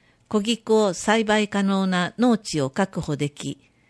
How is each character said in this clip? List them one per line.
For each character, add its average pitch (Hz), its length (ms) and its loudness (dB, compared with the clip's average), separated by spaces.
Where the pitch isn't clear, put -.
小 214 160 -2
菊 220 320 0
を 208 200 2
栽 220 280 0
培 214 240 2
可 202 160 -2
能 196 240 0
な 180 320 0
農 240 200 2
地 - 220 -4
を 131 80 0
確 - 320 -2
保 151 140 -4
で 139 160 -2
き、 - 300 -10